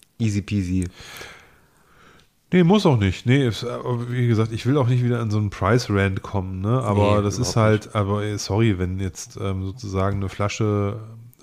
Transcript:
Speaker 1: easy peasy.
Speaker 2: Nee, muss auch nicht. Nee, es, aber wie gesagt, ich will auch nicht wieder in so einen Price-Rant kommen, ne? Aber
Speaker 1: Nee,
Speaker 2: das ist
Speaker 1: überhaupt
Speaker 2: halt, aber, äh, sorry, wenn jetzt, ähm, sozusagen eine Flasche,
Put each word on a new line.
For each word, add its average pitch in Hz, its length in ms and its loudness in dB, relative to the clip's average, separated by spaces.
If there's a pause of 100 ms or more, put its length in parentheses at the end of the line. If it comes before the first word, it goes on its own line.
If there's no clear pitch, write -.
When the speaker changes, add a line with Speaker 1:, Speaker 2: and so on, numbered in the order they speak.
(200)
Speaker 1:
easy 104 200 0
peasy. 92 480 -2 (1600)
Speaker 2:
Nee, 180 100 6
muss 196 240 6
auch 139 100 6
nicht. 98 300 0
Nee, 131 180 4
es, 113 200 -2
aber 123 480 -6
wie 123 160 0
gesagt, 110 240 2
ich 113 140 -6
will 139 100 4
auch 131 100 2
nicht 127 160 2
wieder 120 180 0
in 110 120 -2
so 107 60 2
einen 104 120 0
Price-Rant 98 720 0
kommen, 95 380 -6
ne? 117 200 0
Aber 104 360 2
Speaker 1:
Nee, 104 60 2
Speaker 2:
das 101 160 -2
ist 123 140 -2
Speaker 1:
überhaupt - 40 0
Speaker 2:
halt, 110 400 2
aber, 101 260 0
äh, 104 160 -4
sorry, 104 400 2
wenn 92 220 -2
jetzt, - 360 -8
ähm, 95 280 -4
sozusagen 98 540 -2
eine 98 100 -4
Flasche, 104 720 -2 (420)